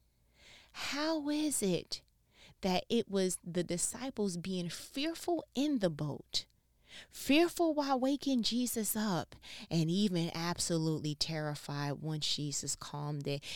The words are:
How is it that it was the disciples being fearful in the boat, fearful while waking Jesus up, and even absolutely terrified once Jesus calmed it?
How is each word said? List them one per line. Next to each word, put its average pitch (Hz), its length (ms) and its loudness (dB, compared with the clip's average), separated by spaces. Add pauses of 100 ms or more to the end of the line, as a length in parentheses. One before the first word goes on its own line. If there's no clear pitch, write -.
(720)
How 302 580 -2
is 302 320 2
it 185 400 0 (580)
that 185 280 2
it 226 220 2
was 190 340 2
the 175 180 0
disciples 202 760 -2
being 175 320 -4
fearful 330 760 -2 (100)
in 277 260 2
the 185 100 4
boat, 147 560 -4 (640)
fearful 330 640 4
while 277 260 2
waking 262 420 2
Jesus 226 540 0
up, 208 400 0 (340)
and 165 200 4
even 180 440 4
absolutely 160 800 0
terrified 147 880 -2
once 151 360 -2
Jesus 143 380 -2
calmed 147 540 -6
it? 143 160 -4 (100)